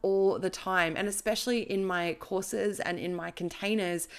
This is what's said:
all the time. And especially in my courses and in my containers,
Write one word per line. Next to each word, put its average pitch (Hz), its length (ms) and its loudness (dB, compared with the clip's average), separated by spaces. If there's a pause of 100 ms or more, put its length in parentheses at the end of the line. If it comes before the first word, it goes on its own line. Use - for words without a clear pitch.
all 196 380 4
the 185 100 0
time. 180 480 2
And 202 100 0
especially 214 640 0
in 190 140 2
my 175 340 0
courses 196 640 -2
and - 180 -2
in 180 160 -4
my 170 160 -6
containers, 180 800 -2 (100)